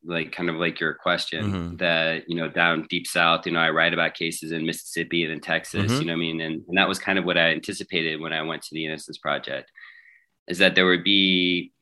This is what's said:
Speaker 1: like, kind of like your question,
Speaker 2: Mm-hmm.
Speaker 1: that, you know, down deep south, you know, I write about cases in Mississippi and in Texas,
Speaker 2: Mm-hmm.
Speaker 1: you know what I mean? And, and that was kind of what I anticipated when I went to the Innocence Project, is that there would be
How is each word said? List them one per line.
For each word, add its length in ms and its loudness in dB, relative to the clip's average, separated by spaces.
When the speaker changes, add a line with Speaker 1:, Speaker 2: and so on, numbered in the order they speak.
Speaker 1:
like, 280 -4
kind 180 -2
of 60 -4
like 220 -2
your 140 -2
question, 540 -2
Speaker 2:
Mm-hmm. 300 -4
Speaker 1:
that, 520 0
you 80 -2
know, 100 -2
down 440 0
deep 160 -4
south, 400 2
you 60 -2
know, 60 2
I 120 4
write 240 4
about 180 0
cases 400 -6
in 140 -2
Mississippi 580 -2
and 80 -4
in 80 -6
Texas, 500 -2
Speaker 2:
Mm-hmm. 120 2
Speaker 1:
you 40 -2
know 60 -2
what 60 -2
I 20 0
mean? 220 -2
And, 260 -6
and 80 -2
that 120 4
was 100 -2
kind 200 0
of 60 -2
what 140 2
I 140 4
anticipated 680 -4
when 140 -6
I 80 -4
went 220 -6
to 100 -16
the 100 -4
Innocence 320 -10
Project, 560 -6
is 120 -4
that 160 6
there 120 6
would 180 4
be 760 4